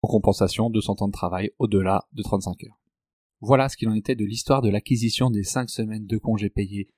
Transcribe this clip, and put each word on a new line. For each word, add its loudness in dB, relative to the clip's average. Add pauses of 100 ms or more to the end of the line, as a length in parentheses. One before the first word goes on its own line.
en 2
compensation 2
de 2
son -2
temps -2
de -2
travail -4
au-delà 2
de -6
trente-cinq -4
heures. -20 (580)
Voilà 2
ce -14
qu'il -2
en 2
était 0
de -2
l'histoire 0
de 4
l'acquisition 0
des -2
cinq -4
semaines -8
de -2
congés -2
payés -6